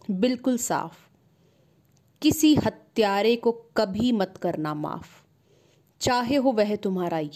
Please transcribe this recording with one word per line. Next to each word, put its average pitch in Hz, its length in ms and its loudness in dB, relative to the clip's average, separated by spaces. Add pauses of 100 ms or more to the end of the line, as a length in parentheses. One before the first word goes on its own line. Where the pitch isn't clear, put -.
(120)
बिल्कुल 247 460 0
साफ, 165 400 -6 (1200)
किसी 302 340 4
हत्यारे 214 800 0
को 233 160 0
कभी 220 600 -2
मत 190 300 -2
करना 156 320 -4
माफ, - 520 -10 (760)
चाहे 247 360 0
हो 269 160 2
वह 208 240 2
तुम्हारा 180 460 -2 (140)